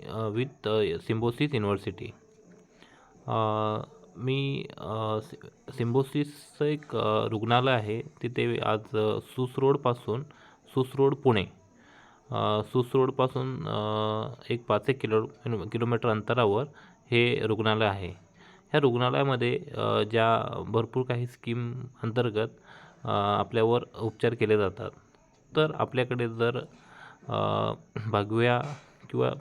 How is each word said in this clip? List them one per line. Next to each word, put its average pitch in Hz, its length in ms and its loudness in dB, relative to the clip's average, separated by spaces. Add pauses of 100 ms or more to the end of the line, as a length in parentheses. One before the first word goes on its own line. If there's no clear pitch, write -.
अ, 110 200 -4
with, 120 380 -4
अ, 104 320 2
सिम्बोसिस 117 540 0
युनिव्हर्सिटी. 101 600 -2 (1120)
अ, 120 60 -2 (840)
मी, 139 500 -4 (120)
अ, 110 440 -4
सि-, - 500 -18
सिम्बोसिसचं 135 960 -2
एक, 147 300 -4
अ, 110 320 2
रुग्णालय 117 440 2
आहे, 110 300 0 (200)
तिथे 120 380 -2
आज, 110 360 -2
अ, 107 240 2
सुस 127 380 -4
रोडपासून, 135 680 0 (520)
सुस 131 200 0
रोड 139 200 4
पुणे, 113 300 4 (840)
अ, 107 320 0
सुस 127 300 -2
रोडपासून, 127 720 0
अ, 107 680 -2 (160)
एक 120 160 -4
पाच 104 240 0
एक 127 120 -2
किलो-, 110 680 -2
किलोमीटर 117 420 0
अंतरावर 110 540 2 (480)
हे 120 360 2
रुग्णालय 107 380 2
आहे. 95 440 -4 (420)
ह्या 151 100 4
रुग्णालयामध्ये, 127 800 2 (180)
अ, 110 340 2
ज्या 113 560 2
भरपूर 113 360 0
काही 123 240 -2
स्कीम 120 540 -6 (220)
अंतर्गत, 113 440 0 (560)
अ, 110 80 -4
आपल्यावर 104 720 2 (160)
उपचार 113 340 0
केले 107 240 4
जातात. 95 320 0 (680)
तर 156 200 2
आपल्याकडे 123 540 0
जर, 117 280 0 (720)
अ, 107 440 0 (380)
भगव्या 113 520 2 (480)
किंवा 127 200 0 (120)